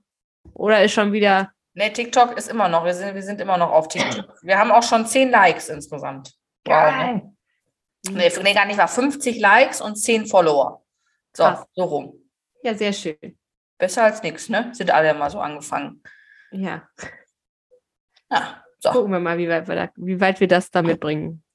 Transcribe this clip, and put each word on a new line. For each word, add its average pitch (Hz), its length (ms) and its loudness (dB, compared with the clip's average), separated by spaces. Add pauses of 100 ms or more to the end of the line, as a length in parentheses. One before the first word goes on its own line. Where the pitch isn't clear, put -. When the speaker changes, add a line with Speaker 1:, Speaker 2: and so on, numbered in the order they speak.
(540)
Speaker 1:
Oder 208 280 2
ist 208 120 4
schon 208 180 0
wieder 196 400 2 (220)
Speaker 2:
Nee, 202 160 -4
TikTok 240 480 0
ist 220 120 -10
immer 214 200 0
noch. 165 160 0
Wir 180 80 0
sind, 196 220 -8
wir 196 80 -10
sind 202 180 -10
immer 190 160 0
noch 170 140 0
auf 160 180 2
TikTok. 208 540 -8
Wir 185 140 0
haben 220 140 4
auch 233 120 6
schon 226 220 2
zehn 262 260 2
Likes 196 380 4
insgesamt. 139 640 -12 (320)
Wow, 156 80 0
Speaker 1:
Geil. 247 420 2
Speaker 2:
ne? - 200 -10 (760)
Nee, 180 160 2
f-, 180 160 -2
nee, 202 100 4
gar 202 120 4
nicht 208 120 -6
wahr. 180 120 4
Fünfzig 254 500 -2
Likes 214 420 4
und 214 140 -8
zehn 220 300 -2
Follower. 160 580 2 (520)
So, - 80 -2
Speaker 1:
Krass. - 300 2
Speaker 2:
so 185 120 -4
rum. 147 280 -6 (500)
Speaker 1:
Ja, 233 120 -2
sehr 208 180 -2
schön. - 440 -12 (440)
Speaker 2:
Besser 226 220 0
als 220 180 2
nix, - 260 -10
ne? 226 260 -2
Sind 180 180 -2
alle 156 180 4
immer 147 220 -2
so 208 80 -10
angefangen. 147 640 -10 (480)
Speaker 1:
Ja. 190 360 -10 (1400)
Speaker 2:
Ja, - 340 -4 (140)
so. - 140 0
Speaker 1:
Gucken 220 200 0
wir 185 80 -2
mal, 170 200 -2
wie 170 100 -2
weit 165 180 -2
wir 175 80 -6
da, 175 200 -6
wie 180 260 -4
weit 196 180 2
wir 190 80 2
das 180 220 2
damit 170 300 0
bringen. 156 440 -8 (120)